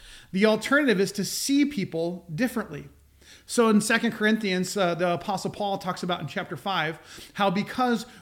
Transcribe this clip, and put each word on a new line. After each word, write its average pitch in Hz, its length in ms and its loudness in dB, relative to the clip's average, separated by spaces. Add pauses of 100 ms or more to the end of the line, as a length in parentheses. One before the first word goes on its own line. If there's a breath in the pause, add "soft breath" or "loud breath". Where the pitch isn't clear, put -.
(320 loud breath)
The 190 140 4
alternative 220 540 4
is 190 120 0
to 196 140 -4
see 277 400 2
people 175 580 -4 (100)
differently. 170 540 -4 (560 loud breath)
So 226 240 4
in 208 140 6
Second 226 300 0
Corinthians, 214 640 0
uh, 180 200 2
the 175 180 0
Apostle 185 380 -4
Paul 202 260 -4
talks 185 260 -6
about 175 180 -4
in 165 60 -8
chapter 175 300 -8
five 165 420 -4 (360 loud breath)
how 202 160 2
because 220 560 0 (160 loud breath)